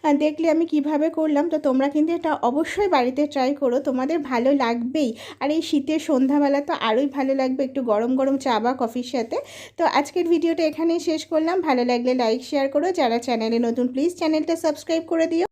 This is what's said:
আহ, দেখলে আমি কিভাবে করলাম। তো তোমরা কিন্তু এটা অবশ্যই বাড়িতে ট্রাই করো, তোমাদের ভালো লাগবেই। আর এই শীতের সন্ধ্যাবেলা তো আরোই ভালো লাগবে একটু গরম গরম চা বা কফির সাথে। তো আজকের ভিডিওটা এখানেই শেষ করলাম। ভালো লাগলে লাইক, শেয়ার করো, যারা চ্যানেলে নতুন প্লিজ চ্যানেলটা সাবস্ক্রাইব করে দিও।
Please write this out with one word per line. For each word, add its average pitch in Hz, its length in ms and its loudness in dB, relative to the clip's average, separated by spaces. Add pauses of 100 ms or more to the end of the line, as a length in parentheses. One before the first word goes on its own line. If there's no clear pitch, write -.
আহ, 302 100 4
দেখলে 302 360 2
আমি 330 160 2
কিভাবে 302 440 0
করলাম। 311 400 0
তো 320 80 0
তোমরা 269 300 2
কিন্তু 302 260 2
এটা 330 200 -2
অবশ্যই 311 540 0
বাড়িতে 277 400 2
ট্রাই 277 280 0
করো, 247 240 0
তোমাদের 262 400 -2
ভালো 262 340 2
লাগবেই। 240 600 0 (260)
আর 285 120 0
এই 320 100 2
শীতের 311 380 0
সন্ধ্যাবেলা 285 640 2
তো 302 120 -4
আরোই 226 320 0
ভালো 269 300 -2
লাগবে 262 280 0
একটু 262 180 -4
গরম 233 340 0
গরম 269 220 0
চা 247 220 0
বা 247 200 0
কফির 240 240 -4
সাথে। 240 340 -4 (400)
তো 339 80 0
আজকের 330 420 0
ভিডিওটা 330 360 2
এখানেই 330 360 0
শেষ 320 260 -2
করলাম। 330 360 0
ভালো 254 240 0
লাগলে 247 280 0
লাইক, 247 300 0
শেয়ার 269 260 -2
করো, 302 220 0
যারা 254 260 2
চ্যানেলে 233 420 0
নতুন 240 280 0
প্লিজ 277 300 -2
চ্যানেলটা 311 380 0
সাবস্ক্রাইব 330 480 -2
করে 330 240 0
দিও। 330 240 0